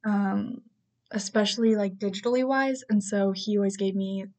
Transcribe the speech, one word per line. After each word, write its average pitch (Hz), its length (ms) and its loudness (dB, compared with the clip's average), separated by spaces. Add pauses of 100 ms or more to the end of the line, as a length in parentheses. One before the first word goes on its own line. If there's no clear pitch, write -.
Um, 202 580 0 (480)
especially, 220 640 2
like, 196 200 0
digitally 240 520 0
wise, 269 420 0
and 208 140 4
so 196 300 0
he 208 240 -2
always 196 200 0
gave 196 180 -2
me 196 320 -4 (120)